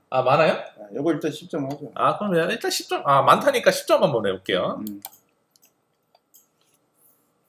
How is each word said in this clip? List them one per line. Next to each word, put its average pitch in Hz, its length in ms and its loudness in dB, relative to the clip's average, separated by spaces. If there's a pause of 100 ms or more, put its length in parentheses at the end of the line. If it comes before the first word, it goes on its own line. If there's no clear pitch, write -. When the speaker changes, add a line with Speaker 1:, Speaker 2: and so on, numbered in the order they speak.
Speaker 1:
아, 131 140 0
많아요? 156 300 4
Speaker 2:
아, - 420 -12
요거 143 160 0
일단 151 200 -2
십 175 180 -14
점 147 160 -6
하죠. 143 300 -12
Speaker 1:
아, 139 220 0
그럼 208 160 -4 (160)
일단 240 220 -4
십 - 160 -6
점. 359 180 -4
아, 139 160 4
많다니까 220 500 4
십 - 140 -4
점 294 160 4
한번 127 240 2
해볼게요. 95 600 -2
Speaker 2:
음. 101 140 -12 (2500)